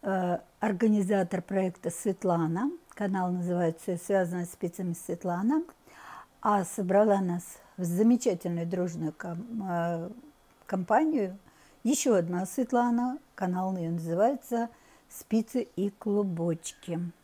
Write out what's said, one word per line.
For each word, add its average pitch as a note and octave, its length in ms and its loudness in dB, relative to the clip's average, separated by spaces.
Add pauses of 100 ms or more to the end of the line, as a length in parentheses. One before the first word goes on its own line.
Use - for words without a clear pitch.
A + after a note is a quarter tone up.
Э, F3+ 360 0 (220)
организатор G3+ 800 2
проекта F#3 480 -2
Светлана, F3+ 800 0 (200)
канал F#3 420 -2
называется F3 640 -2
«Связано F3+ 480 0
с F3 80 -12
спицами E3+ 400 -6
Светлана», F#3 720 -2 (800)
а G#3 220 2
собрала G3 560 4
нас F3 220 -2 (340)
в F3+ 80 -4
замечательную F3 840 2
дружную E3+ 500 -2
ком-, G#3 520 -8
э, E3+ 420 -2 (560)
компанию G#3 720 2 (440)
еще B3+ 320 4
одна F3 300 2
Светлана, A#3+ 760 0 (160)
канал F#3 420 -2
ее E3 140 -4
называется G#3 760 0 (400)
«Спицы - 540 -2
и G3+ 280 -2
клубочки». F3 1080 -2 (240)